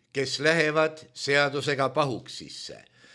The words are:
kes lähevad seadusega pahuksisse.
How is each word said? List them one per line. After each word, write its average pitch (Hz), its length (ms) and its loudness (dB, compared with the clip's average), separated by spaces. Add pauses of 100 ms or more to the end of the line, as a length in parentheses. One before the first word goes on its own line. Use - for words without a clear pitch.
(120)
kes 131 280 -4
lähevad 156 760 2
seadusega 139 760 0
pahuksisse. 123 960 -6 (320)